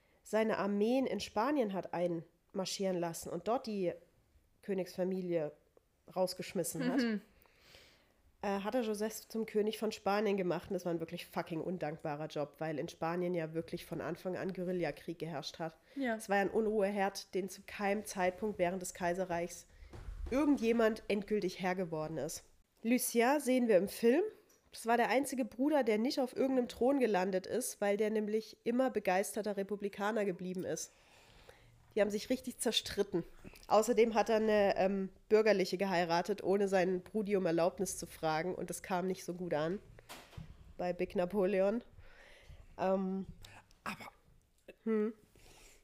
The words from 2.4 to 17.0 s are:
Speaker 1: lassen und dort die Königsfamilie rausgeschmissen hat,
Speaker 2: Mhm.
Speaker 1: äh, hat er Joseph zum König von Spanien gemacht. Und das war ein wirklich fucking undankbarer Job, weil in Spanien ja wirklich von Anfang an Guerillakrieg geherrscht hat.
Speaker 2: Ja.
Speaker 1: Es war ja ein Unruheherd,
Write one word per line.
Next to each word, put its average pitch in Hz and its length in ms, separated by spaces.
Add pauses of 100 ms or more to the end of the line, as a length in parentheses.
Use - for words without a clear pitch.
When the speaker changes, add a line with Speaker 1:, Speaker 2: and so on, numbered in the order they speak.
Speaker 1:
lassen 170 320
und - 180
dort 214 200
die 190 260 (720)
Königsfamilie 180 880 (640)
rausgeschmissen 185 760
hat, 285 100
Speaker 2:
Mhm. 220 200 (1200)
Speaker 1:
äh, 196 180
hat 214 160
er 262 60
Joseph 214 460
zum 226 180
König 214 340
von 220 120
Spanien 202 460
gemacht. 175 320
Und - 40
das 185 120
war 175 80
ein 170 60
wirklich 165 280
fucking 165 340
undankbarer 156 680
Job, 147 320
weil 160 200
in 160 100
Spanien 175 440
ja 160 200
wirklich 165 320
von 160 160
Anfang 170 360
an 175 160
Guerillakrieg 175 680
geherrscht 156 400
hat. 165 180 (180)
Speaker 2:
Ja. 254 200
Speaker 1:
Es 220 140
war 202 80
ja 202 60
ein 196 60
Unruheherd, 202 840